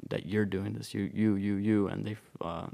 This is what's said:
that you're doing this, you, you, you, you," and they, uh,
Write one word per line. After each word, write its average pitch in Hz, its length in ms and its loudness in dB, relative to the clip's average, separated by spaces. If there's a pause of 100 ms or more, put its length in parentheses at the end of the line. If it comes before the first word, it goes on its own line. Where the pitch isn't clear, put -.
(100)
that - 160 -4
you're 104 180 2
doing 101 300 -2
this, 110 200 -8
you, 101 180 0
you, 107 220 4
you, 101 220 2
you," 101 320 4
and - 180 -4
they, 107 100 -4 (240)
uh, 85 340 -4